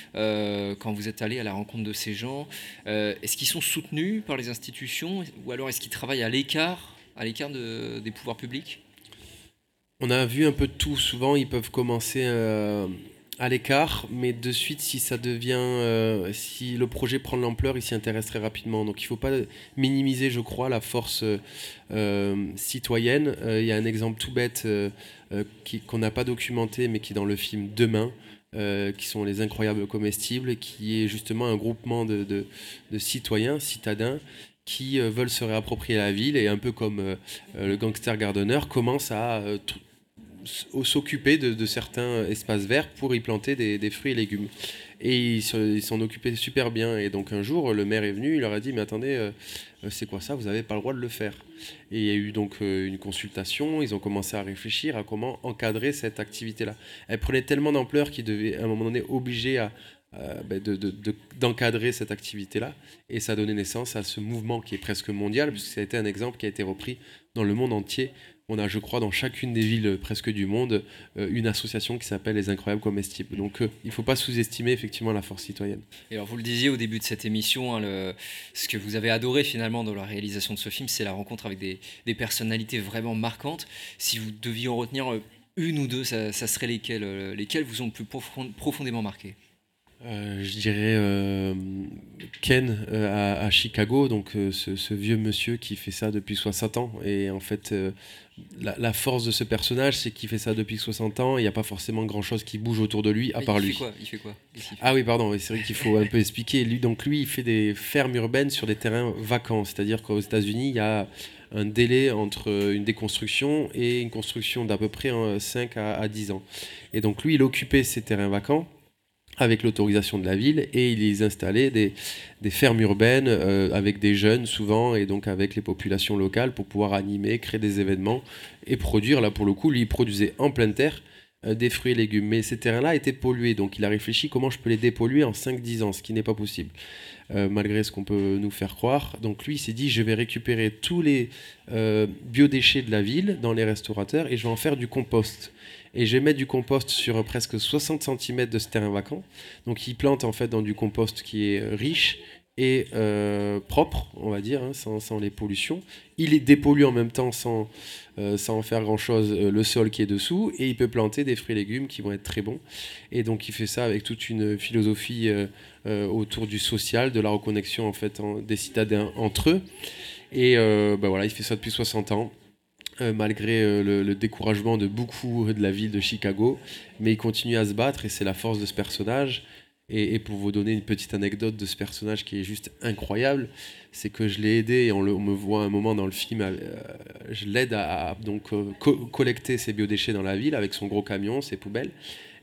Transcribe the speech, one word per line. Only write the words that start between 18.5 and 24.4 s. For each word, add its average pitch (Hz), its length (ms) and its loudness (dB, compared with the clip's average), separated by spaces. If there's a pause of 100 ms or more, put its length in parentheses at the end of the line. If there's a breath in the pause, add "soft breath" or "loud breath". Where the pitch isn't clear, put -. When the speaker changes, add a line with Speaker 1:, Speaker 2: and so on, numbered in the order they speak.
Speaker 2:
Donc, 104 160 -4
il - 40 -6
faut 120 120 -4
pas 135 140 -2 (440 loud breath)
minimiser, 135 540 2
je 120 100 -2
crois, 117 300 -4
la 113 120 0
force, - 440 -4 (680 loud breath)
euh, 101 640 0
citoyenne. 120 840 2
Euh, 113 180 2
il 113 60 4
y 110 60 2
a 107 40 4
un 110 100 2
exemple 110 340 -2
tout 131 120 -6
bête, 120 340 0